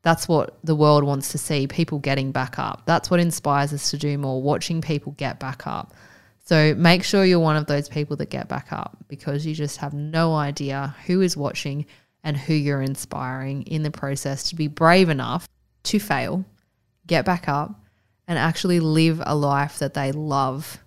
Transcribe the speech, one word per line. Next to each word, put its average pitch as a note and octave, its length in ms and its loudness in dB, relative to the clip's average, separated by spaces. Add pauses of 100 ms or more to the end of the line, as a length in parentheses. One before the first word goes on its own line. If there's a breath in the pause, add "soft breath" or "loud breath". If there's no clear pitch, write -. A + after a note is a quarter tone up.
That's - 280 2
what D#3 340 0
the D#3+ 120 2
world D3+ 280 6
wants C#3 300 -2
to - 40 -6
see, C#3+ 300 -2
people D#3 320 -2
getting C3+ 320 -2
back B2+ 260 -4
up. B2 280 -6
That's - 260 2
what F3+ 80 4
inspires D3 540 2
us - 180 -4
to D3 60 -4
do D3 200 -2
more, C3+ 240 -2
watching C#3+ 380 0
people D3 380 -4
get - 240 -6
back C3 260 -10
up. - 260 -8 (520 soft breath)
So D#3 300 6
make F3 280 4
sure G3 220 4
you're F3+ 120 6
one D#3 200 2
of D3+ 80 -2
those C#3+ 240 -2
people D3 260 -4
that C#3+ 140 -8
get C3+ 180 -8
back - 240 -8
up, - 240 -10 (140)
because C#3+ 360 -6
you D#3 100 -6
just D3 240 -6
have D3 140 -8
no D#3+ 420 0
idea C#3+ 600 -4 (100)
who F3+ 140 2
is F#3 160 2
watching C#3+ 500 -6 (380 soft breath)
and D3+ 140 -2
who C3+ 160 -2
you're C#3+ 280 2
inspiring C3+ 840 -6
in D#3 200 -4
the D3+ 80 -2
process C#3 580 -6
to F3+ 60 -10
be D#3+ 120 -2
brave E3 420 4
enough C3+ 380 -2 (360)
to - 160 0
fail, F3+ 460 -2 (600)
get E3+ 200 2
back F3+ 240 0
up, D3 300 -4 (480)
and E3+ 120 -2
actually E3+ 400 2
live D#3+ 460 2
a D3+ 100 0
life C#3+ 440 0
that C#3 140 -4
they C#3 180 -2
love C#3 760 -4